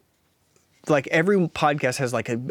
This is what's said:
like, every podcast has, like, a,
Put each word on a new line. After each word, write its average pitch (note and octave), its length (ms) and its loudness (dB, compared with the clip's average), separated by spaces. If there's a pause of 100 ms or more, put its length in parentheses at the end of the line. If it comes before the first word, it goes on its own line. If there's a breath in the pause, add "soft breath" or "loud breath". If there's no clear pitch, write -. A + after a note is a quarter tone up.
(880)
like, D3 200 2
every F3 280 2 (120)
podcast D3 480 0
has, B2+ 160 -2
like, A#2 160 -4
a, A#2+ 60 -2 (160)